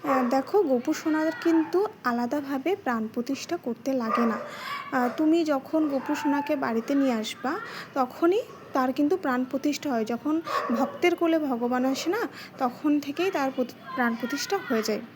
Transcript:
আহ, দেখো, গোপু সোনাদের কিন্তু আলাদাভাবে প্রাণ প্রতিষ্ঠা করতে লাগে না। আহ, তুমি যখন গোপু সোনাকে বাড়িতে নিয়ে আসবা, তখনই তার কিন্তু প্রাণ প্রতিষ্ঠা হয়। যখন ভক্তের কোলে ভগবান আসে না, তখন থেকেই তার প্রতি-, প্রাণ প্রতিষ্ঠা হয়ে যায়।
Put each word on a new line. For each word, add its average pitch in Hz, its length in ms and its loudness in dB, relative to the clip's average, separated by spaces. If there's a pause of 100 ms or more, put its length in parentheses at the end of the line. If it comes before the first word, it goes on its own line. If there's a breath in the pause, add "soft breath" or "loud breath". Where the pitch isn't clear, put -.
আহ, 262 240 2
দেখো, 269 340 4
গোপু 262 300 2
সোনাদের 311 400 0 (100)
কিন্তু 330 440 4 (180)
আলাদাভাবে 277 720 0
প্রাণ 226 380 -2
প্রতিষ্ঠা 262 420 -4
করতে 269 360 -4
লাগে 233 340 0
না। 226 120 0 (540 loud breath)
আহ, 247 240 2
তুমি 320 280 4
যখন 302 440 0
গোপু 277 260 -2
সোনাকে 285 420 0
বাড়িতে 247 380 0
নিয়ে 269 180 4
আসবা, 240 480 -4 (340 loud breath)
তখনই 330 460 2 (320)
তার 262 200 2
কিন্তু 294 240 2
প্রাণ 254 280 0
প্রতিষ্ঠা 285 460 -2
হয়। 226 140 2
যখন 240 360 -2 (320 loud breath)
ভক্তের 277 420 2
কোলে 330 240 2
ভগবান 247 460 0
আসে 269 260 0
না, 427 180 0 (300 loud breath)
তখন 285 420 2
থেকেই 285 300 -2
তার 277 200 0
প্রতি-, - 440 -6
প্রাণ 233 200 2
প্রতিষ্ঠা 269 440 -2 (100)
হয়ে 220 140 0
যায়। 214 180 -2 (160)